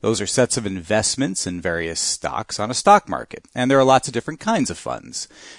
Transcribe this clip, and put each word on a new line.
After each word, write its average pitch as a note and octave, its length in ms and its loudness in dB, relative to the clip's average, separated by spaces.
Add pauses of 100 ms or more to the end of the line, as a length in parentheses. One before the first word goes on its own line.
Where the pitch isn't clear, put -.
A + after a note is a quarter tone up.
Those A2 200 0
are G2+ 60 -4
sets - 300 2
of A2+ 100 -4
investments G#2 800 -2
in F2+ 160 -6
various E2+ 360 -4
stocks - 640 -6
on G#2+ 100 -4
a B2+ 40 -6
stock G3+ 340 6
market. - 360 -8 (100)
And B2+ 160 0
there C#3 80 6
are C3+ 60 6
lots C3 220 6
of C3 60 -10
different B2+ 280 -6
kinds G3+ 300 0
of F2 60 -6
funds. - 520 -10 (300)